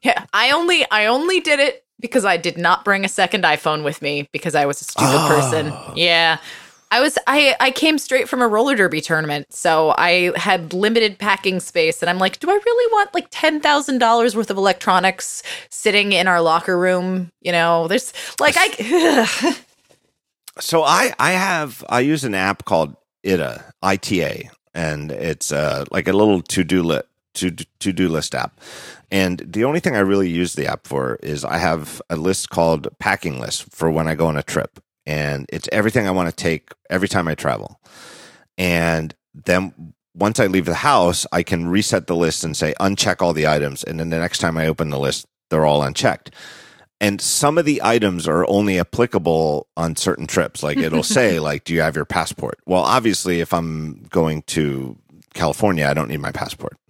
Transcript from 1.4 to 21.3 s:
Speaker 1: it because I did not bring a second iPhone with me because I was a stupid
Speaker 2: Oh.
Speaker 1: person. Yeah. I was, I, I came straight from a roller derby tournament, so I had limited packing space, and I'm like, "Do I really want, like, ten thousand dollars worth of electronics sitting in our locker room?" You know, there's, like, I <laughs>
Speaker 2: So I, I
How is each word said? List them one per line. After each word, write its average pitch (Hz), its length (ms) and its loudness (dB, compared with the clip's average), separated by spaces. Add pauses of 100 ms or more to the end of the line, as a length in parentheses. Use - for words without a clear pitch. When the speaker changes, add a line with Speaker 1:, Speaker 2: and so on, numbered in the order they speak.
Speaker 1:
it 277 240 0 (160)
because 233 240 0
I 185 140 2
did 170 180 -4
not 170 300 0
bring 196 180 0
a 190 60 -4
second 190 340 0
iPhone 151 400 0
with 143 200 -4
me 143 280 -4
because 151 220 -4
I 147 140 2
was 139 120 -4
a - 40 -14
stupid - 260 0
Speaker 2:
Oh. 147 180 2
Speaker 1:
person. 147 720 0
Yeah. 165 400 4 (540)
I 233 100 4
was, 294 240 2
I, 277 340 4
I 262 120 4
came 311 260 2
straight 262 320 0
from 254 140 0
a 233 40 4
roller 240 280 2
derby 165 260 2
tournament, 151 500 -2
so 160 460 4
I 175 400 4
had 175 340 0
limited 208 460 2
packing 190 420 0
space, 165 440 0
and 170 80 0
I'm 180 80 -2
like, 185 200 0
"Do 311 100 -4
I 381 40 4
really 466 400 2
want, 403 220 0
like, 339 160 -2
ten 311 280 0
thousand 294 380 0
dollars 233 380 2
worth 214 160 -4
of 190 60 -2
electronics 190 840 0 (280)
sitting 202 440 2
in 185 140 2
our 175 140 4
locker 170 360 2
room?" 185 540 0 (100)
You 175 100 -4
know, 170 360 2
there's, - 260 -2 (260)
like, 294 160 4
I 285 1000 2 (320)
<laughs> - 680 -20
Speaker 2:
So 165 240 2
I, 180 360 2
I 156 120 2